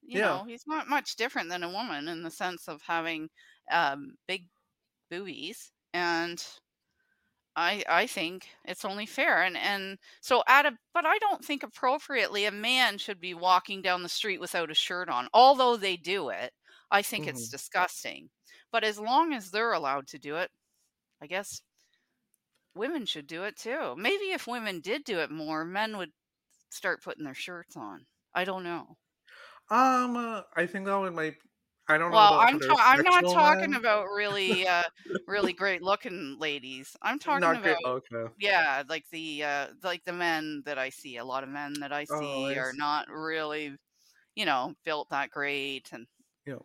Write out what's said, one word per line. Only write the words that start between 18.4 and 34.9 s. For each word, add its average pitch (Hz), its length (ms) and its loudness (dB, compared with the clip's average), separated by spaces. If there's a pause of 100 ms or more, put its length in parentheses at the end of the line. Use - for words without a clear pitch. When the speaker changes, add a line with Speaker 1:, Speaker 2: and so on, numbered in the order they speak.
Speaker 1:
But 220 120 0
as 214 160 -2
long 277 340 2
as 190 180 -8
they're 220 220 2
allowed 139 360 -2
to 147 100 -16
do 147 180 -8
it, 180 140 -4 (680)
I 147 60 -18
guess 190 340 -8 (1120)
women 254 320 -4
should 147 220 -8
do 165 160 -8
it 208 120 -8
too. 226 400 -6
Maybe 381 360 -2
if 339 160 -6
women 214 340 -6
did 220 220 -6
do 190 160 -4
it 147 100 -2
more, 156 340 -6
men 208 340 -6
would 175 160 -10 (560)
start - 340 -6
putting 160 220 -10
their 135 100 -12
shirts 175 420 -12
on. 101 300 -14 (260)
I 180 120 0
don't 185 180 -6
know. 170 340 -10 (720)
Speaker 2:
Um, 247 480 4
uh, 226 260 -6 (120)
I 170 100 2
think 190 200 -6
that 196 120 0
one 190 180 -2
might, 156 220 -4 (500)
I 156 100 6
don't 170 140 2
know 220 100 10
Speaker 1:
Well, - 20 12
Speaker 2:
about 202 240 10
Speaker 1:
I'm 285 120 4
ta-, 285 200 6
I'm 262 240 10
not 359 220 8
Speaker 2:
heterosexual - 20 4
Speaker 1:
talking 320 460 6
Speaker 2:
men. - 20 0
Speaker 1:
about 214 320 2
really, 202 600 0
uh, 175 160 4 (220)